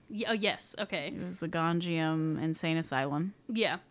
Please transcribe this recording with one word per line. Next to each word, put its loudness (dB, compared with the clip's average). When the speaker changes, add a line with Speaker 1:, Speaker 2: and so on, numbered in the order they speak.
Speaker 1:
Yeah, -2
oh, 2
yes, 0
okay. -2
Speaker 2:
It -6
was -8
the -2
Ganjiam 2
Insane 0
Asylum. 0
Speaker 1:
Yeah. 2